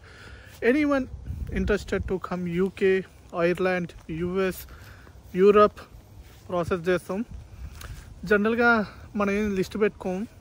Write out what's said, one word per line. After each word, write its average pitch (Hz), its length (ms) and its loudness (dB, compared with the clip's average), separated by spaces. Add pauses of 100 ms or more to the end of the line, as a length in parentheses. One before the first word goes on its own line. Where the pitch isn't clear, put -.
(720)
Anyone 285 360 2 (540)
interested 190 500 -2
to 185 60 -2 (120)
come 180 160 -6 (200)
U - 20 -2 (140)
K, 190 100 4 (560)
ఐర్లాండ్, 180 460 0 (260)
యుఎస్, 185 420 -2 (800)
యూరప్ 208 400 6 (680)
ప్రాసెస్ 175 400 -2
చేస్తాం. 185 360 -2 (1040)
జనరల్గా 226 400 4 (440)
మనం 202 240 0
ఏం 214 100 0 (120)
లిస్ట్ - 240 -4
పెట్టుకోం. 202 420 -4 (140)